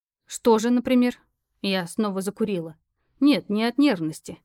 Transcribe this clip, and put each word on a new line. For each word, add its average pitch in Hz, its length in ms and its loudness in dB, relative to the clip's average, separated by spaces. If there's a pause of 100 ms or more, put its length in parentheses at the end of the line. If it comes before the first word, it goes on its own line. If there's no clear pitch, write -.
(260)
«Что - 320 2
же, 233 120 -2
например?» 247 480 2 (440)
Я 190 260 -2
снова 196 320 -4
закурила. 190 560 -6 (420)
Нет, 269 300 2
не 214 160 -2
от 240 140 -4
нервности. 175 680 -2